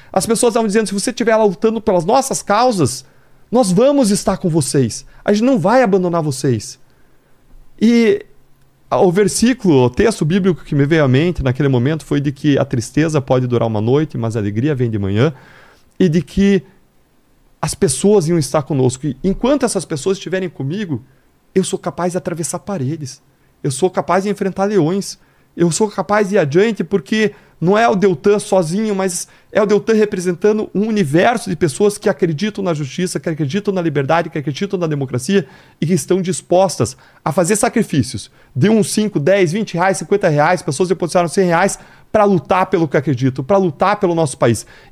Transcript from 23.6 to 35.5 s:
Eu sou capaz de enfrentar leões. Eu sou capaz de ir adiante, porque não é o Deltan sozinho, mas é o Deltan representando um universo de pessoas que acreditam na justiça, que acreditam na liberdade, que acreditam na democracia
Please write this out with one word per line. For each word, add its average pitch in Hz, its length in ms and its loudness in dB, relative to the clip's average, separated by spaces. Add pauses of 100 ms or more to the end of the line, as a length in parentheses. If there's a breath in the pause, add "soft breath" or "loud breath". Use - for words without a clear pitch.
Eu 151 80 -2
sou 180 180 0
capaz 185 340 -2
de 208 60 -2
enfrentar 190 360 -4
leões. 190 540 -2 (360 soft breath)
Eu 170 160 2
sou 208 180 -2
capaz 202 400 -2
de 202 60 -2
ir - 20 4
adiante, 190 460 2
porque 208 500 -2 (260 loud breath)
não 175 160 2
é 233 140 4
o 220 60 2
Deltan 202 420 2
sozinho, 202 560 0
mas 190 340 -4 (240 soft breath)
é - 80 0
o 214 60 2
Deltan 208 280 2
representando 208 840 0
um 214 120 0
universo 196 640 0
de 180 60 -4
pessoas 202 420 0
que - 100 -4
acreditam 196 560 -2
na 170 120 -2
justiça, 156 440 -6
que - 80 -8
acreditam 160 460 -4
na 185 80 -2
liberdade, 160 480 0
que - 80 -10
acreditam 160 400 -4
na 175 80 -2
democracia 143 600 -2 (340 loud breath)